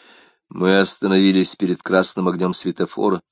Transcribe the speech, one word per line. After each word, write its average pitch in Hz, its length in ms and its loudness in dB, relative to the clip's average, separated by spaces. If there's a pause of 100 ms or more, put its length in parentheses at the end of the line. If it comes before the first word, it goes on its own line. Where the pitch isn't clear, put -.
(500)
Мы 95 300 2
остановились 95 760 2
перед 90 260 -4
красным 92 460 -2
огнём 90 260 -2
светофора. 92 680 -4 (100)